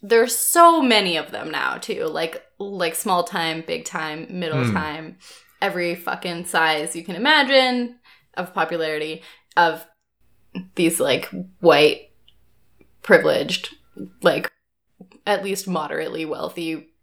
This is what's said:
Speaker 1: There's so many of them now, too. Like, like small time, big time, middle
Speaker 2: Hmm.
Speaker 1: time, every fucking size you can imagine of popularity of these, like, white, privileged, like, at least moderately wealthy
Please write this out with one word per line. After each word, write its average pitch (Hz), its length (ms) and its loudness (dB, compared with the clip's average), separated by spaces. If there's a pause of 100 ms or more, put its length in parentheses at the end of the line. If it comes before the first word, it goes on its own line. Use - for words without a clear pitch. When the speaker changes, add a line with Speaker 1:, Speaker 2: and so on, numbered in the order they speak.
Speaker 1:
There's 233 340 2
so 339 440 6
many 208 360 2
of - 160 -6
them - 180 -10
now, 131 280 -4
too. - 260 -6
Like, 160 400 -6 (140)
like 185 360 -4
small 180 300 0
time, 165 420 -4
big 165 180 -6
time, 156 460 -8
middle 160 340 -2
Speaker 2:
Hmm. 117 80 0
Speaker 1:
time, 156 440 -6 (440)
every 175 360 -2
fucking 175 480 -8
size 160 500 0
you 170 100 -10
can 180 120 -8
imagine 254 840 2 (360)
of 180 200 -8
popularity 160 680 -4 (340)
of 165 280 4 (920)
these, 165 240 2
like, - 280 0 (320)
white, 151 500 6 (920)
privileged, - 720 2 (480)
like, 165 300 2 (760)
at 202 160 0
least 190 240 -6
moderately 160 580 -6
wealthy 160 640 -8 (140)